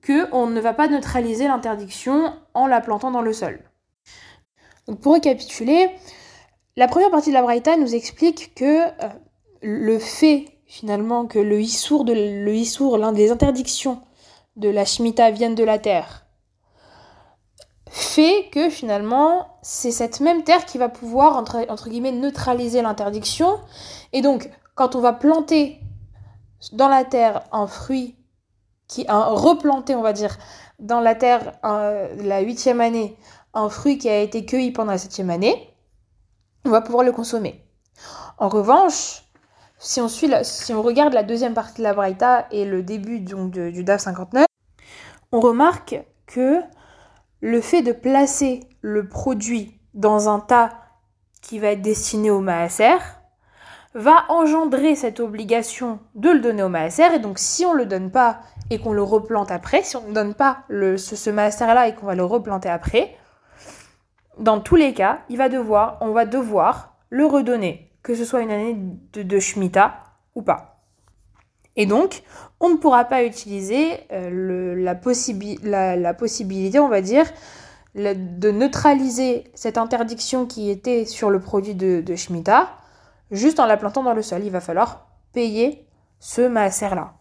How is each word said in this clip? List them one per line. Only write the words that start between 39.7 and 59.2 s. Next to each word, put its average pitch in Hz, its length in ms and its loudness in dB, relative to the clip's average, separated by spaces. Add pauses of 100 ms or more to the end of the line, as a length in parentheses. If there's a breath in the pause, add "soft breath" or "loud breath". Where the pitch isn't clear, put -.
si - 220 -6
on 233 80 -2
suit 294 200 -2
la, 233 160 2
si - 280 -8
on 214 100 -2
regarde 254 320 2
la 214 100 2
deuxième 233 280 -2
partie 226 260 -8
de 233 40 -6
la 208 120 0
Braïta 196 580 2
et 208 120 -2
le 190 180 -4
début 208 380 -8
donc 185 300 -8
de, 175 200 -6
du 175 120 -10
DAF 196 200 0
cinquante-neuf, 185 440 2 (840 loud breath)
on 233 80 2
remarque 247 600 2 (260)
que 269 340 0 (800 soft breath)
le 233 200 0
fait 330 220 2
de 240 100 0
placer 269 680 2 (220)
le 208 260 -4
produit 220 720 -6 (140)
dans 214 340 2
un 208 100 2
tas 233 400 2 (640)
qui 220 160 -12
va 208 140 0
être 196 100 -4
destiné 214 480 -2
au 196 100 2
Maaser 190 580 2 (960 soft breath)
va 302 340 6
engendrer 311 680 2
cette 240 260 -4
obligation 226 800 -4 (160)
de 240 160 2
le 302 100 6
donner 220 220 0
au 190 60 0
Maaser. 175 460 2
Et 302 40 2
donc, 202 200 -6
si - 260 -2
on 359 80 2
le 254 140 2
donne 190 240 -4
pas, 233 320 2 (280 loud breath)
et 220 80 -4
qu'on 220 140 -6
le 202 100 0
replante 208 480 -2